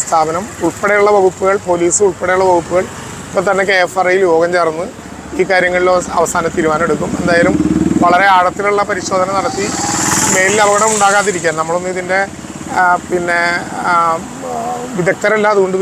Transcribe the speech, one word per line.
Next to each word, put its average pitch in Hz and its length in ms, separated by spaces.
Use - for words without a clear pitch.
സ്ഥാപനം 165 380
ഉൾപ്പെടെയുള്ള 202 520
വകുപ്പുകൾ, 190 380
പോലീസ് 175 400
ഉൾപ്പെടെയുള്ള 185 440
വകുപ്പുകൾ 175 320
ഇപ്പോൾ 190 220
തന്നെ 190 200
കെ 190 160
എഫ് 180 160
ആർ 175 100
ഐയിൽ 190 200
യോഗം 170 240
ചേർന്ന് 165 300
ഈ 180 100
കാര്യങ്ങളിൽ 180 440
അവസ-, 175 240
അവസാന 165 360
തീരുമാനം 160 320
എടുക്കും. 156 320
എന്തായാലും 175 380
വളരെ 180 220
ആഴത്തിലുള്ള 202 540
പരിശോധന 185 380
നടത്തി 185 280
മേലിൽ 196 300
അപകടം 202 300
ഉണ്ടാകാതിരിക്കാൻ 196 680
നമ്മളൊന്ന് 180 340
ഇതിൻ്റെ, 185 260
ആ, 185 60
പിന്നെ, 175 300
ആ, - 20
വിദഗ്ധരല്ല, 202 440
അതുകൊണ്ട് 190 260